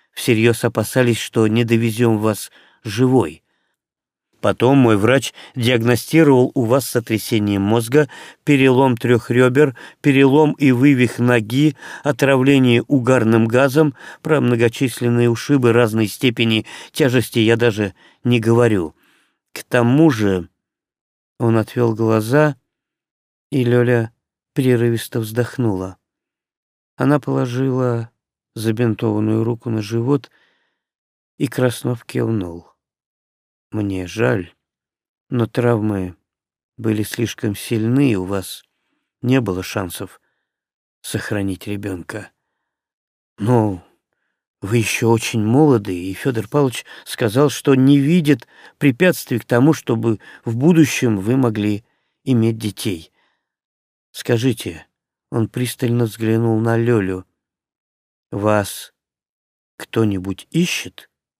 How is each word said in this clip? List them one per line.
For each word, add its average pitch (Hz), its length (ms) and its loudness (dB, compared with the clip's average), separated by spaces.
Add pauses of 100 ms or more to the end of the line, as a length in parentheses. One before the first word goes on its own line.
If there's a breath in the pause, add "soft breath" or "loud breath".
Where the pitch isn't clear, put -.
(120)
всерьёз 113 500 0
опасались, 120 560 0
что - 280 -2
не 113 180 0
довезём 113 540 0
вас 107 320 -4 (340 soft breath)
живой. 113 580 0 (1000)
Потом 117 340 2
мой 117 220 4
врач 120 340 0 (220 loud breath)
диагностировал 123 1000 2
у 127 140 -2
вас 127 200 0
сотрясение 107 720 -2
мозга, 117 520 0 (340 loud breath)
перелом 131 540 4
трёх 120 320 0
рёбер, 127 440 2 (280 loud breath)
перелом 139 500 4
и 139 200 2
вывих 123 460 2
ноги, 123 580 0 (280 loud breath)
отравление 131 840 2
угарным 117 580 2
газом, 135 480 2 (260 loud breath)
про 151 220 0
многочисленные 120 880 0
ушибы 120 420 0
разной 113 360 2
степени 113 580 -2 (260 loud breath)
тяжести 123 460 0
я 113 180 4
даже 107 380 -2 (280 soft breath)
не 120 160 2
говорю. 113 560 2 (600)
К - 100 -14
тому 127 460 4
же», 98 400 -2 (880)
он 113 180 0
отвёл 113 380 0
глаза — 113 640 0 (920)
и 131 140 0
Лёля 120 500 0 (380)
прерывисто 120 680 0
вздохнула. 107 800 -4 (960)
Она 139 240 0
положила 127 880 -4 (440)
забинтованную 110 920 -2
руку 117 260 -6
на 110 120 -4
живот, 117 480 -4 (1040)
и - 100 -4
Краснов 123 580 -4
кивнул. 104 640 -6 (1040)
«Мне 98 360 -6
жаль, 107 480 -4 (760)
но 120 180 -2
травмы 107 720 -2 (600)
были 110 260 -4
слишком 107 520 -6
сильны, 120 580 -2
и 101 40 -2
у 92 80 -6
вас 98 400 -10 (580)
не 127 180 2
было 95 220 -4
шансов - 580 -10 (840)
сохранить 98 640 -6
ребёнка. 101 640 -10 (1080)
Но 107 440 0 (800)
вы 107 180 -2
ещё 113 300 -2
очень 113 340 0
молоды, 110 560 2
и 92 140 -10
Фёдор 110 360 -6
Павлович 139 360 -2 (200 loud breath)
сказал, 123 440 0
что 135 260 0
не 135 240 4
видит 147 480 2 (320 soft breath)
препятствий 143 600 0
к - 60 -8
тому, 127 280 4
чтобы 117 480 -2 (240 loud breath)
в 117 120 -4
будущем 139 600 2
вы 110 180 -2
могли 104 480 -2 (400)
иметь 113 340 0
детей. 101 520 -8 (1040)
Скажите», 113 720 -4 (440)
он 110 180 -2
пристально 120 560 -4
взглянул 113 540 -2
на 117 180 0
Лёлю, 101 480 -2 (1080)
«вас 104 600 -2 (840)
кто-нибудь 98 760 -4
ищет? - 600 -4 (300)